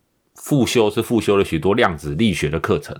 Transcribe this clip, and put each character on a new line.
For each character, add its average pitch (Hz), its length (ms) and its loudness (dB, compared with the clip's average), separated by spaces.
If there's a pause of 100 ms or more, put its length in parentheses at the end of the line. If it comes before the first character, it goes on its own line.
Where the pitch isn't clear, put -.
(360)
复 135 300 0
修， 107 240 2
是 113 120 -2
复 110 200 0
修 101 160 2
了 95 80 2
许 82 140 -4
多 92 160 0
量 104 220 2
子 73 180 -8
力 101 180 2
学 - 160 -2
的 85 100 -2
课 - 200 0
程 - 200 -12